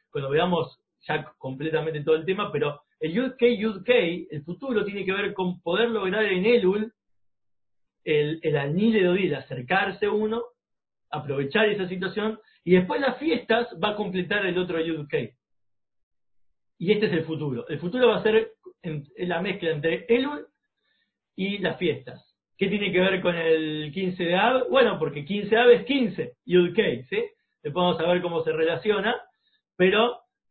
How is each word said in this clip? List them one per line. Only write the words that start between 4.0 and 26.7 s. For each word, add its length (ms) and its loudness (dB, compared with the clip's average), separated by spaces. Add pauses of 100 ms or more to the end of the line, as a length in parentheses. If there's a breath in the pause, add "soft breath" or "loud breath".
el 120 -10
futuro 400 -4
tiene 220 -8
que 80 -2
ver 220 -4
con 260 -4
poder 300 0
lograr 340 0
en 180 0
Elul 480 2 (1120)
el, 380 0
el 160 0
Ani 340 2
Ledodi, 360 4
el 80 -2
acercarse 720 -2
uno, 340 0 (720)
aprovechar 580 0
esa 180 -2
situación, 520 -4 (240 soft breath)
y 80 2
después 280 6
las 200 0
fiestas 480 0 (140)
va 80 0
a 60 -4
completar 500 -2
el 120 -2
otro 240 -2
Yud 260 -4
Kei. 260 -4 (1500)
Y 120 2
este 160 2
es 60 -2
el 120 -2
futuro. 420 -6
El 120 -8
futuro 280 0
va 100 4
a 60 -4
ser 300 2 (280)
en, 240 -8 (100)
en 140 -6
la 120 -2
mezcla 300 -4
entre 360 -2
Elul 400 0 (880)
y 240 -4
las 180 -6
fiestas. 460 -6 (340)
¿Qué 100 0
tiene 240 -2
que 80 2
ver 220 2
con 140 0
el 580 0
quince 300 -4
de 120 0
Av? 340 2
Bueno, 280 4
porque 280 -4
quince 320 -2
Av 120 8
es 160 8
quince, 600 -2
Yud 280 4